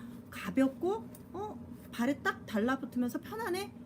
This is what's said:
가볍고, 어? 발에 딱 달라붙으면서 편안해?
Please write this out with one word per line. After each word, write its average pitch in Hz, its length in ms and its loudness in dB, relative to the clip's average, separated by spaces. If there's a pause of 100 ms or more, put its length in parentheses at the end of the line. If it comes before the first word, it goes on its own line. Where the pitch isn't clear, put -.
(300)
가볍고, 269 720 4 (300)
어? 403 260 -4 (320)
발에 254 300 2
딱 381 240 0
달라붙으면서 247 760 2
편안해? 415 500 -2 (140)